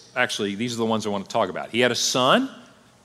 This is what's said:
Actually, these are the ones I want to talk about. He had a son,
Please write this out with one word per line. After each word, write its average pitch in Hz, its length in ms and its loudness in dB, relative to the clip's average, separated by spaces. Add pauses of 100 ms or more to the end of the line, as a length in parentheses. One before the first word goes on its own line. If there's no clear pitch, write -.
(160)
Actually, 113 380 0
these 120 180 -4
are 113 60 -8
the 117 80 0
ones 110 200 0
I 107 40 -4
want 98 180 -6
to - 40 -16
talk 107 180 0
about. 78 200 -8
He 113 100 0
had 123 120 4
a - 20 -2
son, 147 540 2 (560)